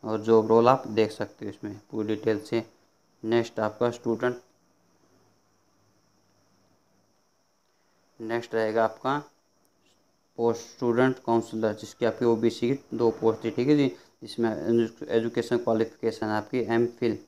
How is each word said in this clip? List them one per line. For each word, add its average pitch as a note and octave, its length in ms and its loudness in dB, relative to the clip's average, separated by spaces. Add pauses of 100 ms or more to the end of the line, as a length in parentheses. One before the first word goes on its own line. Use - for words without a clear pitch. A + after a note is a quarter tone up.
और A2 200 -4
job A2 240 6
role A2+ 200 6
आप C3 220 4
देख G#2+ 220 2
सकते - 340 -10
हो G2+ 60 -10
इसमें G2+ 280 -12 (120)
पूरी G#2+ 160 -4
detail G#2+ 340 -2
से। A#2 220 -4 (600)
Next A#2 360 -2
आपका A2 320 0
student, A#2+ 440 -4 (3750)
Next A#2 360 -6
रहेगा A2 280 2
आपका C3 340 -2 (1200)
post A#2 300 0
student B2+ 520 0
counselor, A2+ 540 -2
जिसकी - 320 -8
आपकी A2+ 200 0
ओबीसी A#2 440 2
की C3+ 280 -4
दो A#2 140 4
post A2+ 340 0
थी, A2+ 60 -2
ठीक B2+ 160 -2
है D3+ 100 6
जी। C#3 140 2 (320)
इसमें A#2 260 -2
एजु-, A2+ 600 0
education A#2 480 0
qualification A2+ 680 -2
आपकी G#2+ 320 -2
एम A#2 300 2
फिल A2+ 280 -2 (100)